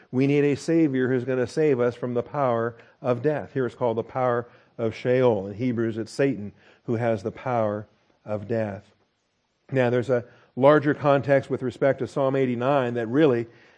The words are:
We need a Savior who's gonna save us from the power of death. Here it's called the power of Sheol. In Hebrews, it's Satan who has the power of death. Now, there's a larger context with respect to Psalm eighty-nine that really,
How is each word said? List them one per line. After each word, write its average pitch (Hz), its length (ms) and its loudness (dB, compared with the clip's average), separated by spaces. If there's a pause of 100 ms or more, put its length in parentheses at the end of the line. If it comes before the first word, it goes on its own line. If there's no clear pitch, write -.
We 127 160 0
need 143 200 4
a 143 100 2
Savior 139 540 2
who's 123 160 0
gonna 127 220 -2
save 147 340 0
us 120 140 0
from 123 180 -8
the 120 100 -2
power 120 540 -2 (240)
of 123 200 -2
death. 131 320 -2
Here 131 120 -2
it's 117 100 -6
called 117 220 -2
the 110 60 -2
power 120 440 -2 (300)
of 113 180 -4
Sheol. 123 520 2
In 104 80 -10
Hebrews, 113 420 -2
it's 110 160 -8
Satan 104 400 -2 (320)
who 120 100 -2
has 113 280 -2
the 113 80 -6
power 110 560 -4 (360)
of 104 240 -6
death. 107 460 -6 (800)
Now, 127 180 2
there's 123 200 0
a 120 140 0 (320)
larger 143 380 4
context 139 560 2
with - 120 -4
respect 131 380 0
to 120 80 -4
Psalm 135 280 -2
eighty-nine 123 580 0
that 117 140 -4
really, 120 400 2 (300)